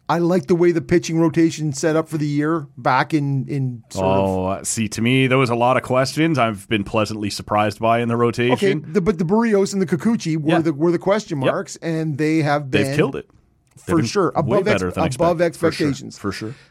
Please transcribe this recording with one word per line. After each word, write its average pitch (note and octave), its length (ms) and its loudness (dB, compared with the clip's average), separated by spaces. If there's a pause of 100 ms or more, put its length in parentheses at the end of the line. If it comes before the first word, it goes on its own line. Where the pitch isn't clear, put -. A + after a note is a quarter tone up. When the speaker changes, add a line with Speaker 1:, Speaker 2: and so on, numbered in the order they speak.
Speaker 1:
I D#3+ 100 2
like F3 300 2
the F#3+ 60 4
way F3 160 4
the E3 120 0
pitching E3+ 360 0
rotation D#3+ 540 2
set D#3 240 0
up D#3 140 0
for D#3+ 80 -4
the D3+ 80 -2
year D3 400 -2 (100)
back C#3 380 0
in, C#3 340 0
in B2+ 420 -4
sort F#2+ 140 -4
of F#2+ 240 2
Speaker 2:
Oh, F#2 180 0
uh, F#2 180 -4
see, A2+ 240 -4
to G#2+ 120 -8
me, C3 280 4
there B2+ 100 4
was C3 120 2
a A#2+ 40 0
lot A#2+ 240 2
of - 40 0
questions C3+ 560 0
I've A2+ 300 -2
been G#2+ 160 0
pleasantly G#2+ 460 -2
surprised G#2 500 -2
by A2+ 200 2
in A#2+ 80 -2
the A#2 80 0
rotation. B2 680 2
Speaker 1:
Okay, D#3+ 100 -14
the, G3 80 2
but F3+ 180 0
the E3 60 -2
Barrios G3+ 480 2
and G3+ 80 -2
the F#3 60 0
Kikuchi F3 500 -2
were D#3 140 -2
Speaker 2:
Yeah. E3 80 4
Speaker 1:
the, D#3+ 160 0
were E3 180 2
the E3+ 60 0
question F#3+ 420 -2
Speaker 2:
Yep. C3+ 120 2
Speaker 1:
marks, F#3 240 -8
and D#3+ 420 -4
they D#3 240 2
have C#3+ 280 0
Speaker 2:
They've - 140 2
Speaker 1:
been C3+ 120 -4
Speaker 2:
killed - 200 0
it. - 140 -10 (460)
They've - 60 -20
Speaker 1:
for F3 140 0
Speaker 2:
been D3+ 80 4
Speaker 1:
sure. F3 220 0
Speaker 2:
way - 140 -2
Speaker 1:
Above F#3+ 280 0
ex-, G3+ 140 2
Speaker 2:
better F3+ 100 -2
than F3+ 120 -2
Speaker 1:
above D#3+ 360 0
Speaker 2:
expected. E3+ 180 0
For E3 140 0
sure. D3+ 160 -2
Speaker 1:
expectations. A#2+ 300 -8
Speaker 2:
For G2 140 -4
sure. A2 220 -10 (160)